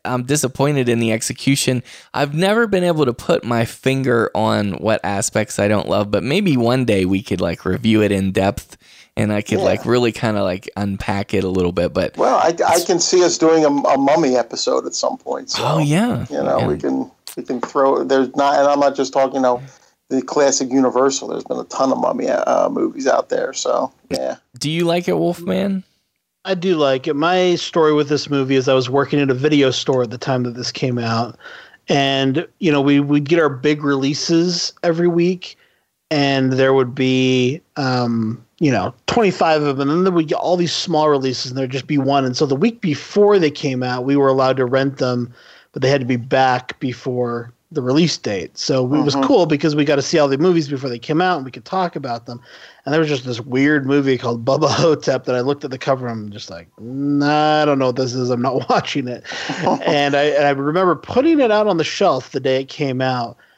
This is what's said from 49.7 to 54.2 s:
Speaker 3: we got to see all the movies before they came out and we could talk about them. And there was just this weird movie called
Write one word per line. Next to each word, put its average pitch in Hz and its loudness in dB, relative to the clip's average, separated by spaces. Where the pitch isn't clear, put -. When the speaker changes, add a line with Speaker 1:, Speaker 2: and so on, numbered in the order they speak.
Speaker 3:
we 147 2
got 147 2
to 139 0
see 165 0
all 147 4
the 135 0
movies 165 2
before 139 -6
they 120 -8
came 156 -2
out 180 0
and 135 -8
we 127 -12
could 123 -16
talk 185 -4
about 123 -8
them. 120 -14
And 139 -4
there 156 2
was 160 2
just 135 -2
this 120 -6
weird 139 2
movie 135 2
called 120 -4